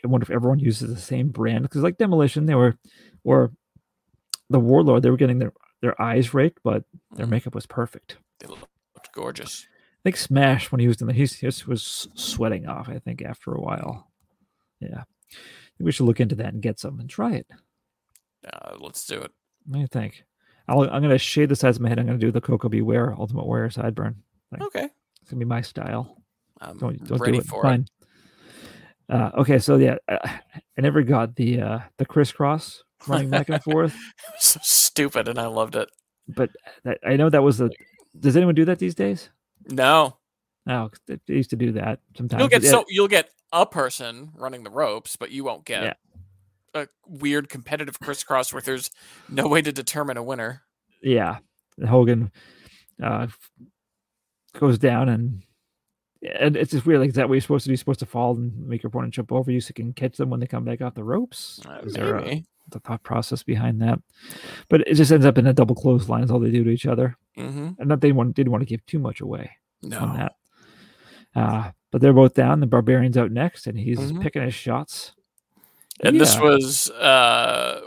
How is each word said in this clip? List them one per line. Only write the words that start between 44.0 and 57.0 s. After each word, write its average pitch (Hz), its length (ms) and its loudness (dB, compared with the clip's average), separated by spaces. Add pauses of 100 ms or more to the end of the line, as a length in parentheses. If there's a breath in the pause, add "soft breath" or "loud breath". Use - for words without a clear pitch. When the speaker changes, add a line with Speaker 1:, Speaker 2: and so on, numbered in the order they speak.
Speaker 2:
running 127 280 -12
the 104 60 -16
ropes, 113 460 -4
but - 160 -12
you 135 120 -10
won't 110 220 -10
get 98 180 -6
Speaker 1:
Yeah. 110 100 -6 (920)
Speaker 2:
a 139 40 -18 (200)
weird 143 420 -4
competitive 143 500 -10
crisscross 135 540 -4
where 135 80 -10
there's 131 300 -6 (360 loud breath)
no 135 200 -2
way 151 160 2
to 147 80 -4
determine 135 460 -6
a 117 60 -8
winner. 123 380 -8 (400)
Speaker 1:
Yeah. 113 360 0 (420)
And 123 100 -4
Hogan, 117 420 4 (680 soft breath)
uh, 117 280 -4
f-, - 220 -20 (1080)
goes 131 180 4
down 123 320 2
and, 117 340 -2 (960)
and 147 180 2
it's - 140 -2
just 131 140 -2
weird. 156 140 6
Like, 139 100 2